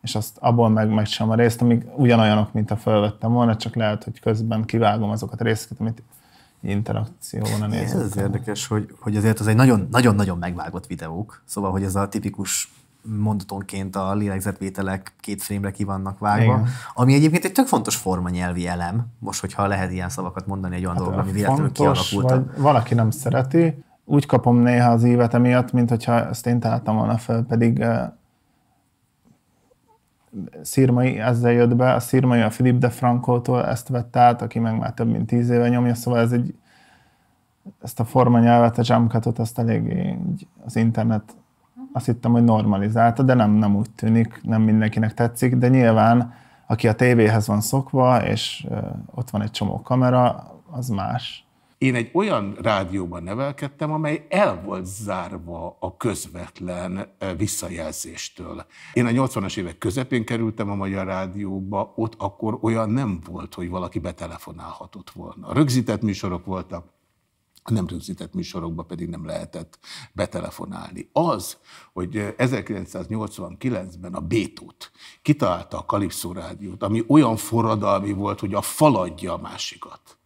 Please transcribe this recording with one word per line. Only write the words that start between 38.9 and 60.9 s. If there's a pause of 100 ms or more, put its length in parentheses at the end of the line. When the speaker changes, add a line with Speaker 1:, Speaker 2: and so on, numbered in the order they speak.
Speaker 1:
cutot,
azt
eléggé (140)
így (180)
az
internet, (580)
azt
hittem,
hogy
normalizálta,
de
nem,
nem
úgy
tűnik,
nem
mindenkinek
tetszik,
de
nyilván, (340)
aki
a
tévéhez
van
szokva,
és,
ö, (360)
ott
van
egy
csomó
kamera, (180)
az
más. (340)
Speaker 3:
Én
egy
olyan
rádióban
nevelkedtem,
amely
el
volt
zárva
a
közvetlen, (120)
ö,
visszajelzéstől. (260)
Én
a
nyolcvanas
évek
közepén
kerültem
a
Magyar